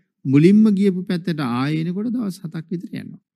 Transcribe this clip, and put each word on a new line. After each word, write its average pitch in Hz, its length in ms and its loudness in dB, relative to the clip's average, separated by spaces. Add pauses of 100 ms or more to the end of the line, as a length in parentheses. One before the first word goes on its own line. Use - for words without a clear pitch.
(240)
මුලින්ම 170 460 6
ගියපු 190 340 0
පැත්තට 170 400 -4
ආයෙ 131 340 -2
එනකොට 180 320 -6
දවස් 208 300 -6
හතක් 160 280 -12
විතර 180 240 -10
යනවා. - 300 -14 (140)